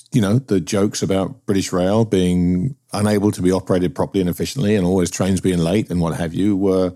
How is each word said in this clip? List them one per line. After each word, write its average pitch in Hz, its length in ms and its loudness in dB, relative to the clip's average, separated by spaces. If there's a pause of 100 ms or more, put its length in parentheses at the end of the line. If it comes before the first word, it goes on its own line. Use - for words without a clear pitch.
(120)
you 127 100 2
know, 101 160 2
the 101 220 0
jokes 101 420 -2
about 95 460 -2
British 98 260 -2
Rail 98 320 2
being 90 720 0 (180)
unable 104 380 2
to 95 100 -8
be 90 100 2
operated 90 440 0
properly 92 260 -2
and 87 80 0
efficiently 101 460 -2
and 92 100 0
always 90 240 0
trains 95 320 -2
being 92 160 0
late 85 320 0
and 87 100 -2
what 82 160 -2
have 82 180 -6
you 98 220 0
were, 92 400 0